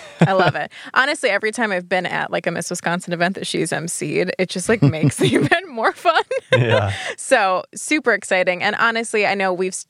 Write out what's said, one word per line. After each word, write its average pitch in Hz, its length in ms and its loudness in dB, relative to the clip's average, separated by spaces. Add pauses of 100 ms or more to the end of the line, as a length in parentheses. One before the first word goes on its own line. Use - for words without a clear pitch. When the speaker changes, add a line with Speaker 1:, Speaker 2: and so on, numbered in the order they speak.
(200)
Speaker 1:
I 180 120 6
love 180 220 4
Speaker 2:
<laughs> 151 80 -6
Speaker 1:
it. - 80 -10 (220)
Honestly, 269 380 2
every 202 200 0
time 214 220 -2
I've 180 160 -2
been 185 180 0
at, 156 240 -4
like, 170 160 -4
a 170 40 0
Miss 170 180 -6
Wisconsin 175 460 -4
event 175 220 0
that 180 100 -8
she's 165 260 -2
M 165 160 -4
C'd, 156 500 -2
it 185 120 0
just, - 180 -4
like, 220 140 2
makes 151 340 2
the - 120 2
<laughs> - 60 2
event 349 360 2
more 247 220 -2
fun. 349 300 0 (300)
Speaker 2:
Yeah. 107 400 2 (240)
Speaker 1:
So, 196 480 2 (100)
super 262 380 0
exciting. 180 500 0
And 202 140 0
honestly, 226 500 0
I 180 80 2
know 190 200 0
we've, 185 220 -2 (140)